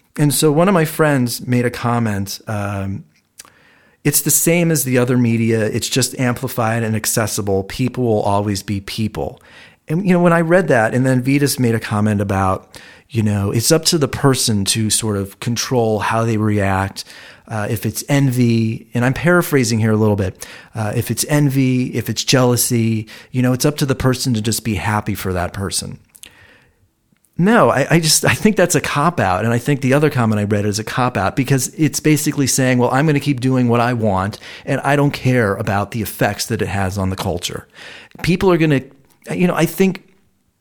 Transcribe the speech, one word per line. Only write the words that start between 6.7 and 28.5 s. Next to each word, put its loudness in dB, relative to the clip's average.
and -2
accessible. -2
People -4
will 0
always -2
be -6
people." -6
And, -4
you 4
know, 4
when 4
I 4
read 2
that, 2
and 2
then 2
Vetus 0
made 2
a -2
comment 0
about, -2
you -2
know, 0
it's 0
up 2
to 2
the 0
person 0
to -2
sort -2
of -8
control 0
how -2
they 0
react. 0
Uh, -6
if -4
it's -6
envy, 0
and 0
I'm 2
paraphrasing 2
here 2
a 4
little 4
bit, -4
uh, -4
if -2
it's -4
envy, 2
if -4
it's -4
jealousy, 2
you 0
know, 2
it's 0
up 2
to 0
the 0
person 0
to 0
just -2
be -2
happy -2
for -4
that -4
person. -8
No, 4
I, 0
I 4
just, 0
I 2
think 2